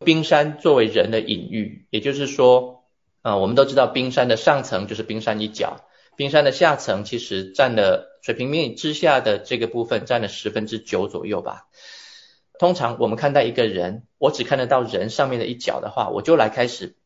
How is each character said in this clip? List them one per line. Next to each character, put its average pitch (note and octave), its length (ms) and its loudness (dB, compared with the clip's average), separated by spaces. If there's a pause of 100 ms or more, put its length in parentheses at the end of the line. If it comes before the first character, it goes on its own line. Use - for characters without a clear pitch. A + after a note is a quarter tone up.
冰 D#3+ 200 4
山 D3+ 340 2
作 D3+ 160 4
为 A#2+ 120 6
人 G#2+ 240 2
的 A2 100 0
隐 - 300 -6
喻， - 400 -8
也 G#2+ 100 -4
就 C#3 120 -2
是 C#3+ 140 -4
说， B2+ 580 4 (380)
呃， G#2 160 0
我 F#2+ 80 2
们 A#2 80 0
都 C3+ 100 6
知 C3 100 -4
道 C3 120 6
冰 B2+ 240 -2
山 B2 180 2
的 A2+ 80 2
上 C#3+ 260 2
层 G2+ 240 -6
就 A2 80 -10
是 A2+ 80 -8
冰 A2 180 -8
山 A2 200 -4
一 G#2+ 80 -4
角， - 320 -8 (360)
冰 C#3 140 -4
山 D3 140 4
的 C#3 60 2
下 D3 260 2
层 G#2 280 -4
其 A#2 140 -8
实 G2 340 -6
占 B2+ 240 2
了， F#2+ 460 2
水 A#2+ 120 -4
平 B2+ 140 -6
面 D3 280 -4
之 D3+ 180 -4
下 D3 260 2
的 G#2 180 0
这 B2 200 -6
个 A2+ 80 -2
部 A#2 180 -4
分 A2+ 220 -4
占 A#2+ 160 -2
了 G2+ 60 -4
十 - 200 -10
分 G#2+ 180 -4
之 A2+ 120 -8
九 G2 280 -4
左 - 200 -8
右 F#2+ 160 -4
吧。 - 240 -12 (920)
通 F3+ 160 4
常 A#2+ 240 -4
我 A#2+ 80 0
们 G#2+ 100 -2
看 C#3+ 160 0
待 C#3 120 4
一 A#2+ 80 -2
个 A#2+ 140 0
人， F#2 380 -4 (120)
我 D3 140 2
只 C3+ 120 -4
看 C#3 140 -2
得 B2+ 100 -2
到 B2+ 160 2
人 G#2+ 280 -4
上 C#3 180 0
面 B2+ 100 -4
的 A2+ 80 -4
一 A#2+ 80 -6
角 - 260 -6
的 G#2+ 100 -8
话， A2 180 -4
我 G2 140 -4
就 D#3+ 120 2
来 A#2+ 140 4
开 B2 180 0
始 - 400 -10